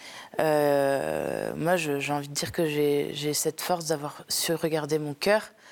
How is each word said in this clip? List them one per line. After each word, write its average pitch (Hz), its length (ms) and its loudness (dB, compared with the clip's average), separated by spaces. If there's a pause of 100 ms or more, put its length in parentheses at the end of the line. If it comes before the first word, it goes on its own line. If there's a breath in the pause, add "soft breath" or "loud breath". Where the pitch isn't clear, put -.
(400 loud breath)
Euh, 139 1120 2
moi, 160 220 2
je, 147 240 -2
j'ai 139 120 -2
envie 143 160 -4
de 143 60 -10
dire - 160 -4
que 170 160 0
j'ai, 147 480 2
j'ai 147 180 -2
cette - 280 -2
force 170 240 -2
d'avoir 151 440 -4
su - 260 0
regarder 156 440 0
mon 147 160 -4
cœur 208 380 2 (200 loud breath)